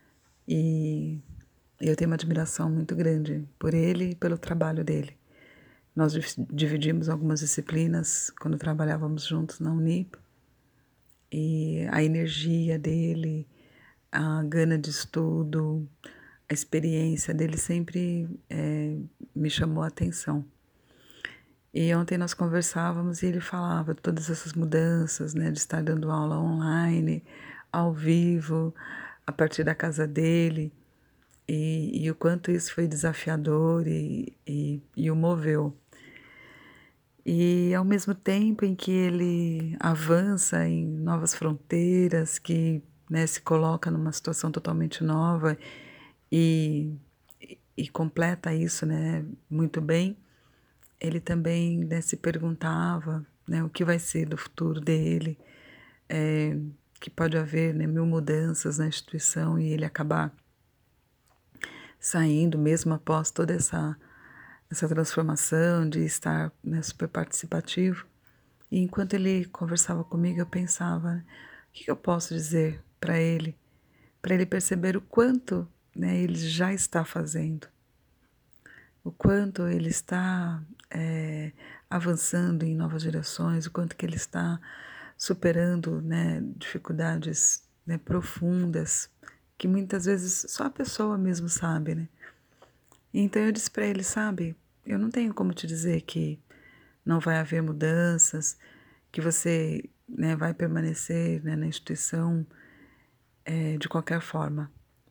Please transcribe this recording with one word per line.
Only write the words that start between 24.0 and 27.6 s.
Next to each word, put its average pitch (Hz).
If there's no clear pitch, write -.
todas 160
essas 160
mudanças, 160
né, 160
de 151
estar 160
dando 156
aula 156
online, 160